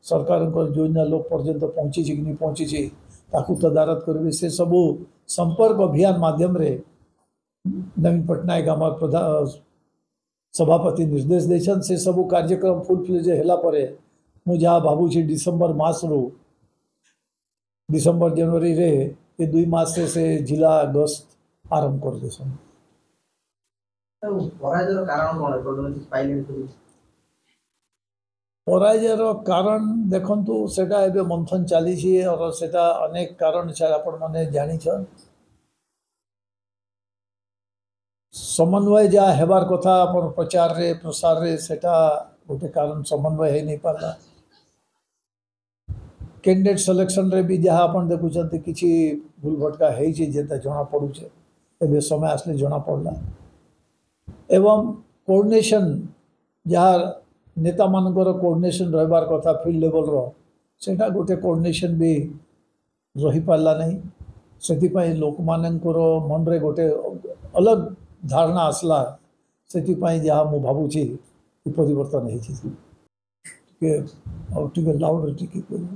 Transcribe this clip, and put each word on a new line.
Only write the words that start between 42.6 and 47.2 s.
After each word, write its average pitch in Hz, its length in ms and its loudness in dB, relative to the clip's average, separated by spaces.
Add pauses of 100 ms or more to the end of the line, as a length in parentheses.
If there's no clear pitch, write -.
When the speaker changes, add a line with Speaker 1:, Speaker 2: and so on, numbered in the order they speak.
Speaker 1:
କାରଣ 151 300 -2 (120)
ସମନ୍ୱୟ 156 420 0
ହେଇ 147 160 0
ନାଇଁ 151 180 -6
ପାରିଲା। - 240 -4 (2250)
candidate 190 420 2
ସିଲେକ୍ସନରେ 190 640 2